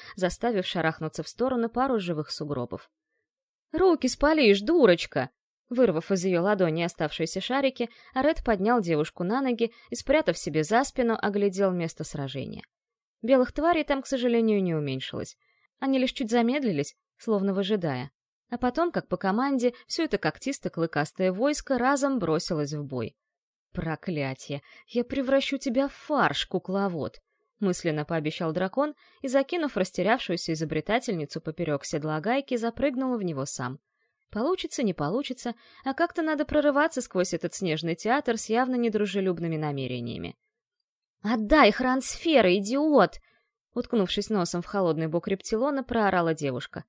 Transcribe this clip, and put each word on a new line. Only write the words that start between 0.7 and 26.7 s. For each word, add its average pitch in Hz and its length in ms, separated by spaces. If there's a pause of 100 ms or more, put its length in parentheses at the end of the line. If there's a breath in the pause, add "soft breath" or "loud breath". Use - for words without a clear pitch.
в - 40
сторону 240 420
пару 247 300
живых 170 320
сугробов. 139 580 (800)
«Руки 320 360
спалишь, 254 540
дурочка!» 208 680 (400)
Вырвав 214 420
из 180 120
ее 180 180
ладони 175 420
оставшиеся 165 580
шарики, 262 480 (240 loud breath)
Арет 285 300
поднял 220 380
девушку 165 420
на 220 180
ноги 233 300 (180 loud breath)
и, 240 60
спрятав 302 420
себе 156 260
за 214 200
спину, 233 360
оглядел 196 520
место 170 320
сражения. 135 600 (600)
Белых 254 280
тварей 320 320
там, 277 200
к - 40
сожалению, 233 540
не 170 140
уменьшилось. 135 600 (440)
Они 269 180
лишь 254 160
чуть 226 160
замедлились, 233 680 (220)
словно 196 360
выжидая. 185 580 (400)
А 247 80
потом, 320 320
как - 160
по - 100
команде, 240 560 (140 loud breath)
все - 160
это 247 140
когтисто-клыкастое 170 1120
войско 262 480
разом 269 400
бросилось 156 540
в 147 100
бой. 131 320 (580)
«Проклятье! 147 880 (260 loud breath)
Я 240 160
превращу 269 540
тебя 269 300
в - 60
фарш, 220 520
кукловод!» 185 720 (400)